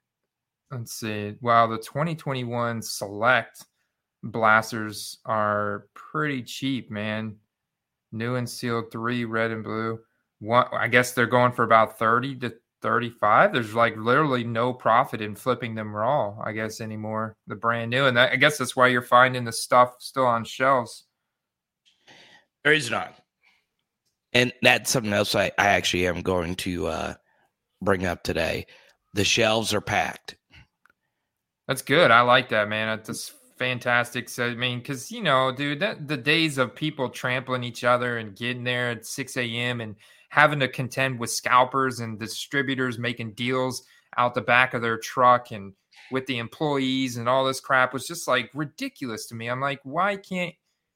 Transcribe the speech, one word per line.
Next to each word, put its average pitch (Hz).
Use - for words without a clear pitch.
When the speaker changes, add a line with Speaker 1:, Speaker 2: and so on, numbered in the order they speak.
Speaker 1:
let's 120
see. 104
Wow, 117
the 113
twenty 156
twenty-one 120
Select 113
Blasters 110
are 104
pretty 147
cheap, 131
man. 107
New 117
and 120
sealed, 117
three 120
red 113
and 110
blue. 110
One, 120
I 110
guess 123
they're 120
going 123
for 120
about 110
thirty 123
to 123
thirty-five. 117
There's, 110
like, 117
literally 123
no 120
profit 123
in 107
flipping 120
them 107
raw, 107
I 110
guess, 110
anymore. 110
The 110
brand 117
new. 135
And 120
that, 127
I 131
guess 147
that's 127
why 127
you're 123
finding 127
the 113
stuff 123
still -
on 117
shelves. 131
Speaker 2:
There 147
is 131
not. 95
And 123
that's 123
something 107
else 104
I, 98
I 101
actually 90
am 85
going 90
to, 85
uh, 78
bring 95
up 85
today. 82
The 101
shelves 110
are 101
packed. -
Speaker 1:
That's 131
good. 143
I 117
like 123
that, 107
man. 110
That's -
fantastic. 120
So, 120
I 120
mean, 123
'cause, 131
you 233
know, 131
dude, 143
that, 196
the 147
days 147
of 123
people 131
trampling 127
each 117
other 123
and 104
getting 120
there 123
at 113
six -
A 127
M 120
and 107
having 147
to 131
contend 131
with 117
scalpers 127
and 113
distributors 127
making 120
deals 127
out 120
the 123
back 127
of 117
their 113
truck 123
and 98
with 131
the 127
employees 131
and 117
all 135
this 131
crap 127
was 131
just, -
like, 127
ridiculous 139
to 120
me. 117
I'm 127
like, 139
"Why 180
can't 180